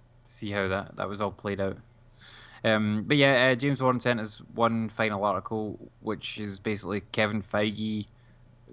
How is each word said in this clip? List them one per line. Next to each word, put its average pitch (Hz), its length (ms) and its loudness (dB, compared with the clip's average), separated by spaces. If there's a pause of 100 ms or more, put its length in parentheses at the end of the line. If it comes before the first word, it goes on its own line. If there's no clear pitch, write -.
(260)
See - 260 -10
how 101 160 0
that, 95 300 -4
that 95 120 -2
was 101 120 -6
all 101 100 0
played 98 280 -6
out. 98 180 -2 (840)
Um, 107 440 2
but 143 100 4
yeah, 135 340 6
uh, 127 40 4
James 135 260 -2
Warren 127 180 2
sent 120 200 0
us 107 220 -8 (120)
one 113 360 2
final 104 340 -2
article, 104 540 -2 (240)
which - 380 -6
is 101 200 -6
basically 101 420 -4 (100)
Kevin 107 320 2
Feige 107 640 -2 (640)